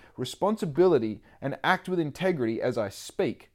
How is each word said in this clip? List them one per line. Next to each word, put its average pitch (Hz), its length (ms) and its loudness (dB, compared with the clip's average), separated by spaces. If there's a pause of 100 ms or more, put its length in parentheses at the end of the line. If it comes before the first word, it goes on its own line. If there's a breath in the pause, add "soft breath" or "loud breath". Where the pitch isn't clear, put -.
(180 soft breath)
responsibility 156 1040 2 (180 soft breath)
and 139 240 -6
act 180 240 0
with 180 100 -2
integrity 147 600 -2
as 120 160 -2
I 104 140 -2
speak, - 640 -6